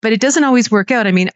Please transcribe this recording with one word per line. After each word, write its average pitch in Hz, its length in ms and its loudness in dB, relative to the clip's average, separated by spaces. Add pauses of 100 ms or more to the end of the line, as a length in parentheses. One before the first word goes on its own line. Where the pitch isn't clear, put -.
But 220 120 -2
it 220 80 -2
doesn't 285 240 0
always 254 260 2
work 202 200 0
out. 240 160 0
I 190 60 0
mean, 185 240 0